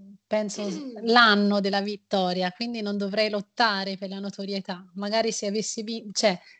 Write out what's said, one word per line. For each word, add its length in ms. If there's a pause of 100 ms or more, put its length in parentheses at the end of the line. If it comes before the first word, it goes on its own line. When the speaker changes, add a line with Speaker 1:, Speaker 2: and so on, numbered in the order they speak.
(260)
Speaker 1:
penso, 440
s-, 80
Speaker 2:
Mm. 180 (120)
Speaker 1:
l'anno 520
della 220
vittoria, 720
quindi 280
non 160
dovrei 320
lottare 680
per 100
la 120
notorietà. 760
Magari 400
se 140
avessi 360
vin-, 300
cioè, 260 (200)